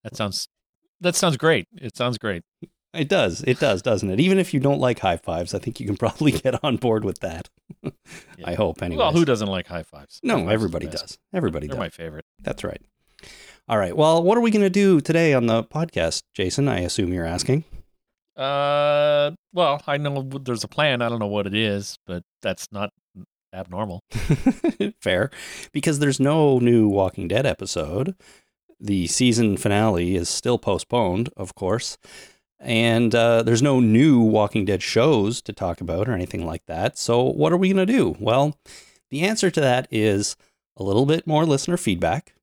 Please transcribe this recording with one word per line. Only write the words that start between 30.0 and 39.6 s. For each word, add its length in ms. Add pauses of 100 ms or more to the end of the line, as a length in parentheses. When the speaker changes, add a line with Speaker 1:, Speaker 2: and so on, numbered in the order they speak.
Speaker 2:
is 120
still 300
postponed, 800
of 180
course. 420 (640)
And, 560
uh, 280
there's 200
no 160
new 420
Walking 440
Dead 180
shows 600
to 100
talk 280
about 280
or 40
anything 320
like 220
that. 320
So 240
what 300
are 40
we 120
gonna 180
do? 320
Well, 400 (520)
the 120
answer 280
to 100